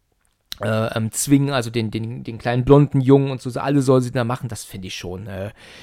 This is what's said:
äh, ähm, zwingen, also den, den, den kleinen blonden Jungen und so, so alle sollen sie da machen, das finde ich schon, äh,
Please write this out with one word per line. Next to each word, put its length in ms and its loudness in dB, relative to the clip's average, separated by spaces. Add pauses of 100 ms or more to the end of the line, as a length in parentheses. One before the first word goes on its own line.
(640)
äh, 360 -2
ähm, 120 -2
zwingen, 400 2
also 200 -2
den, 200 -2
den, 320 -8
den 160 -12
kleinen 280 -2
blonden 340 6
Jungen 300 4
und 100 -10
so, 80 -10
so 120 -6
alle 200 0
sollen 220 4
sie 100 -4
da 120 -2
machen, 240 -6
das 160 -12
finde 240 -14
ich 60 -12
schon, 320 -10
äh, 260 -10 (300)